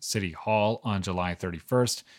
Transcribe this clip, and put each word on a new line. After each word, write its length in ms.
City 300
Hall 520
on 200
July 320
thirty-first 680